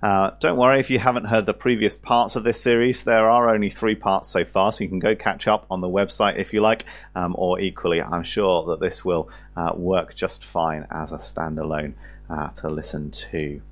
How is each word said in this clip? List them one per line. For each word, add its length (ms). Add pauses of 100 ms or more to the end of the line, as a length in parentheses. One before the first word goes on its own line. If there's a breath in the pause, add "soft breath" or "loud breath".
Uh, 280 (100)
don't 180
worry 200
if 120
you 80
haven't 260
heard 220
the 80
previous 420
parts 400
of 80
this 160
series. 440
There 260
are 180
only 220
three 240
parts 340
so 160
far, 260
so 140
you 60
can 80
go 180
catch 320
up 220
on 100
the 80
website 480
if 160
you 80
like, 240 (300 loud breath)
um, 240
or 220
equally, 420
I'm 200
sure 440
that 120
this 260
will, 260 (260 loud breath)
uh, 180
work 400
just 300
fine 460
as 220
a 60
standalone, 760 (340 loud breath)
uh, 220
to 180
listen 420
to. 600